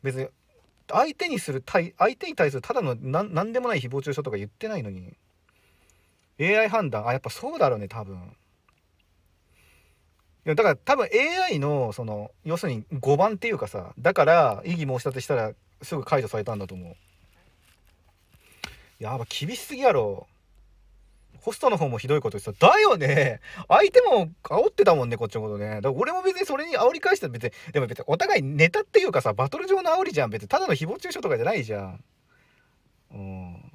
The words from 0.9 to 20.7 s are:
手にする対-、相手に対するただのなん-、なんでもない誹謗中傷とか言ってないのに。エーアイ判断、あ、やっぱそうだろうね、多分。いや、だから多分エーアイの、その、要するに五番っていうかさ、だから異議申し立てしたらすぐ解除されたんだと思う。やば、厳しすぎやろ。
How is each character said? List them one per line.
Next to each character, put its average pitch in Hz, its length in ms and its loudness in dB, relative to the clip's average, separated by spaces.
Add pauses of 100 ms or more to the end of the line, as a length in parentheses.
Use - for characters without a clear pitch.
手 359 140 -6
に 262 100 -4
す 156 140 -8
る 131 120 -6
対-、 170 340 -2
相 233 180 2
手 381 100 -10
に 320 80 -10
対 156 160 2
す 135 60 -8
る 120 60 -8
た - 100 -6
だ 262 80 0
の 135 140 -2
な 131 280 -4
ん-、 208 120 -8
な 170 100 0
ん 226 80 -8
で 247 80 -2
も 247 80 -4
な 226 60 0
い 151 60 -2
誹 120 100 -10
謗 135 120 -6
中 147 100 -6
傷 151 100 -6
と 131 80 -6
か 104 80 -6
言 101 80 -8
っ - 20 -14
て - 200 -12
な 214 100 -6
い 143 40 -8
の 104 80 -10
に。 92 240 -16 (1200)
エ 185 180 2
ー 214 40 4
ア 220 40 4
イ 214 60 0
判 202 180 0
断、 110 180 -4
あ、 120 60 0
や 135 60 -2
っ - 20 -6
ぱ - 80 -10
そ 285 260 -10
う 330 40 -10
だ 156 100 4
ろ 123 80 0
う - 20 -8
ね、 101 80 -8
多 113 160 -12
分。 95 140 -14 (2250)
い - 40 -6
や、 156 60 0
だ 220 80 2
か 196 80 6
ら 143 60 4
多 - 200 0
分 233 100 0
エ - 40 -8
ー 320 340 2
ア 359 60 -2
イ 180 80 -2
の、 139 340 -2
そ 117 140 -10
の、 104 260 -10 (120)
要 160 120 -2
す 185 100 -4
る 147 60 -2
に 110 120 -8 (140)
五 139 200 2
番 208 160 4
っ - 20 -10
て 233 100 -6
い 226 60 -2
う 160 60 -4
か 107 100 -6
さ、 92 300 -12
だ 123 160 2
か 165 100 4
ら 143 400 6
異 170 100 -4
議 160 120 -4
申 127 120 -2
し - 60 -10
立 139 80 -2
て 127 80 -8
し - 60 -12
た 143 100 0
ら 110 160 -2 (300)
す - 120 -10
ぐ 143 80 -6
解 139 200 0
除 107 60 -6
さ 113 100 -6
れ 104 60 -6
た 113 100 -6
ん 104 40 -8
だ 98 80 -8
と 95 80 -14
思 87 160 -14
う。 85 60 -20 (2000)
や 113 200 -6
ば、 117 100 -8
厳 151 220 -8
し 247 100 -10
す - 160 -12
ぎ 254 60 -8
や 247 100 6
ろ。 104 340 -2 (1120)